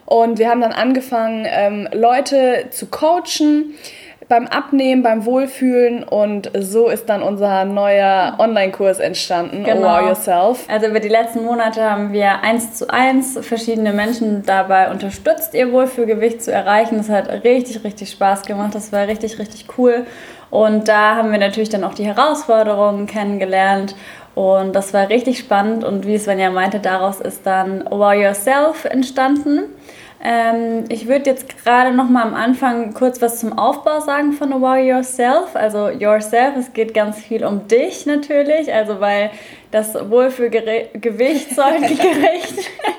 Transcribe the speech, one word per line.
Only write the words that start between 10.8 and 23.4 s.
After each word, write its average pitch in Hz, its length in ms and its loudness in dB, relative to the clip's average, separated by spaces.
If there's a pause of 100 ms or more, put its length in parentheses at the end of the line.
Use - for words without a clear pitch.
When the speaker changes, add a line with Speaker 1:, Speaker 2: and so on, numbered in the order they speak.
Speaker 2:
über 214 120 2
die 208 100 -6
letzten 226 340 0
Monate 226 400 -2
haben 208 280 -2
wir 196 300 0
eins 226 340 -2
zu - 140 -8
eins 262 520 2
verschiedene 220 520 -2
Menschen 214 520 -2
dabei 190 460 2
unterstützt, 202 640 -4
ihr 254 180 0
Wohlfühlgewicht 233 720 0
zu - 80 -6
erreichen. 208 460 2
Das 214 120 -4
hat 208 200 0 (140)
richtig, 240 400 0
richtig 202 280 -10
Spaß 196 320 0
gemacht. 208 320 -6
Das 208 160 -8
war 202 160 0
richtig, 220 320 -6
richtig - 260 -12 (120)
cool. 247 280 2 (440)
Und 214 380 2
da 214 300 4
haben 220 140 0
wir 208 80 0
natürlich 202 300 0
dann 196 140 -2
auch 196 120 -4
die 208 100 -4
Herausforderungen 208 1040 2
kennengelernt. 196 880 0 (380)